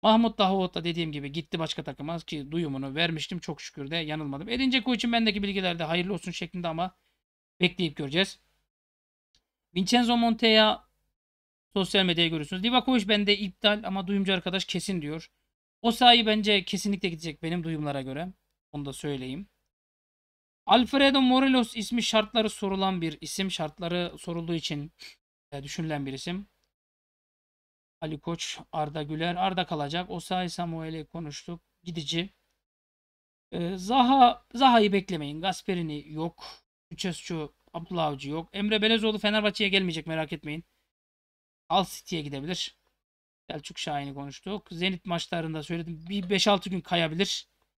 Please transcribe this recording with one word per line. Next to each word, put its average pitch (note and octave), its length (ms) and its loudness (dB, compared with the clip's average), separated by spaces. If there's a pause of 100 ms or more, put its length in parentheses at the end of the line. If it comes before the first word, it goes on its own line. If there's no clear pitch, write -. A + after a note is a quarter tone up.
Mahmut A3 360 4
Dahoud F#3+ 360 2
da E3 100 -6
dediğim E3 280 -2
gibi C#3+ 200 -8
gitti E3+ 260 -6
başka D#3+ 260 -4
takıma D#3 340 -8
ki D3 320 -10
duyumunu C#3 440 -4
vermiştim. E3 440 -2
Çok D#3+ 220 -10
şükür C#3 300 -12
de E3 60 -4
yanılmadım. D3+ 520 -6
Edin B3+ 240 2
Dzeko B3+ 220 2
için A#3 180 0
bendeki A3 300 2
bilgilerde F#3 420 -2
hayırlı F3 300 0
olsun F3 160 -8
şeklinde E3+ 380 -6
ama E3+ 280 -4 (640)
bekleyip F3 360 2
göreceğiz. D#3 440 -2 (1300)
Vincenzo A#3 420 4
Montella A3 720 4 (840)
sosyal F#3+ 320 2
medyaya E3+ 240 2
görürsünüz. D#3+ 360 -4
Livakovic A#3+ 440 2
bende G#3 300 4
iptal G#3 460 0
ama F#3+ 220 -4
duyumcu G3 280 2
arkadaş F3+ 300 -2
kesin F3+ 380 -4
diyor. D3+ 280 -8 (520)
Osayi A#3 440 8
bence G#3 380 4
kesinlikle G3 440 -2
gidecek E3 340 -8
benim E3 220 -2
duyumlara D3+ 380 -4
göre. C#3+ 300 -8 (400)
Onu D3 120 -6
da C#3 80 -8
söyleyeyim. C#3 560 -6 (1160)
Alfredo C4+ 560 4
Morelos B3+ 540 4
ismi A#3 260 -2
şartları G#3+ 480 0
sorulan F#3+ 500 -2
bir E3 200 -4
isim. F#3+ 300 -4
Şartları F3 680 -4
sorulduğu E3+ 360 -4
için, D3 380 -6 (600)
e, C#3 100 -8
düşünülen D3 440 -4
bir C3+ 60 -6
isim. F3 360 -8 (1500)
Ali D#3 200 -8
Koç, - 380 -6 (140)
Arda D3+ 300 -4
Güler. D#3 340 -2
Arda F#3 300 0
kalacak. E3 440 -4
Osayi F3+ 400 -4
Samuel'i D#3+ 560 -6
konuştuk. E3 560 -12 (200)
Gidici. E3+ 480 -4 (1200)
E, F3 240 -4
Zaha, B3 800 6
Zaha'yı A#3 380 8
beklemeyin. D#3+ 480 -2
Gasperini E3 720 -4
yok. D#3+ 320 -6 (480)
Lucescu, E3 640 -6 (200)
Abdullah E3+ 320 -2
Avcı C#3 240 -4
yok. E3 220 -6
Emre G#3 300 2
Belezoğlu A3 360 4
Fenerbahçe'ye G#3 520 2
gelmeyecek, F3+ 360 0
merak D#3+ 260 -2
etmeyin. D3+ 320 -8 (1040)
Al F3+ 160 4
City'ye - 380 -8
gidebilir. C#3+ 560 -6 (720)
Selçuk D3+ 280 -10
Şahin'i C#3+ 360 -6
konuştuk. C#3+ 560 -10
Zenit F3+ 360 -4
maçlarında E3 560 -4
söyledim. E3 460 -6
Bir F#3+ 220 -4
beş G3 180 4
altı G3+ 220 4
gün F3+ 100 -2
kayabilir. E3+ 680 0 (300)